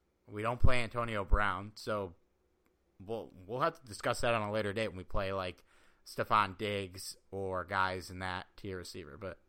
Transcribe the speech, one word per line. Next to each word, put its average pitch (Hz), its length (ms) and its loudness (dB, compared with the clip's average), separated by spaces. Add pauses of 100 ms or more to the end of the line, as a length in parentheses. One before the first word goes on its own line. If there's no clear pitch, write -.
(260)
we 107 160 -8
don't 117 160 -2
play 123 240 10
Antonio 113 420 -4
Brown. 101 500 2
So 101 400 -4 (920)
we'll, 101 240 -8 (160)
we'll 117 140 -6
have 160 180 -2
to - 80 -20
discuss 113 360 -2
that 120 120 4
on 110 140 0
a - 40 -4
later 104 200 0
date 107 160 -2
when 90 80 -8
we 92 80 -10
play, 98 280 0
like, 92 300 -4 (440)
Stefon 104 520 2
Diggs 98 580 -4 (140)
or 95 340 -4
guys 92 460 -2
in 92 100 -10
that 92 260 -6 (100)
tier 95 220 -8
receiver. 82 420 -12
But, 92 180 -10 (100)